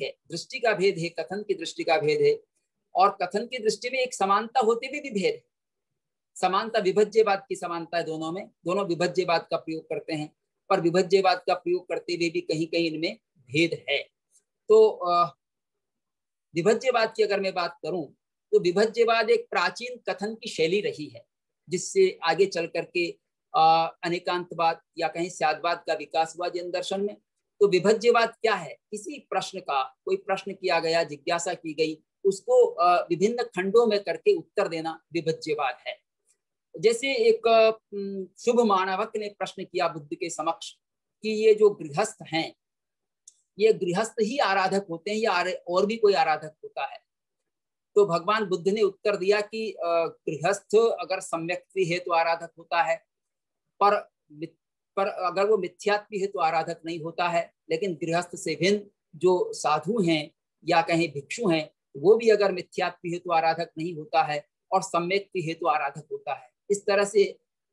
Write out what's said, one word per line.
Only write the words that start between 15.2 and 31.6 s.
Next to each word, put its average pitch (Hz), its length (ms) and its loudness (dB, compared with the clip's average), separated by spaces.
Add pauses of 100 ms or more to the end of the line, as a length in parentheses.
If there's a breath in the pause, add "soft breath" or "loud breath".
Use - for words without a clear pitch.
विभज्यवाद 220 600 2
की 214 60 4
अगर 196 160 0
मैं 190 140 -4
बात 170 300 -6
करूं 160 220 -4 (460)
तो 214 80 6
विभज्यवाद 220 720 2
एक 233 220 2
प्राचीन 220 460 -2 (120)
कथन 202 260 -6
की 220 140 -12
शैली 170 320 0
रही 151 280 -6
है, - 160 -20 (440)
जिससे 185 540 0
आगे 165 220 2
चल 170 220 -4
करके, 170 440 -4 (440)
अ, 160 480 4
अनेकांतवाद 175 760 -2 (160)
या 160 100 -2
कहीं 165 220 -4
स्यादवाद 165 580 -2
का 165 60 0
विकास 156 440 -4
हुआ 175 120 -4
जैन 175 220 -8
दर्शन 180 300 -4
में। 208 140 -4 (440)
तो 202 80 6
विभज्यवाद 220 640 4 (120)
क्या 220 140 2
है? 165 180 -10 (180)
किसी 240 280 -10
प्रश्न - 400 -6
का, 139 240 -2
कोई - 320 -6
प्रश्न 190 380 -6
किया 170 260 0
गया, 165 240 0
जिज्ञासा 170 500 -4
की 156 200 -10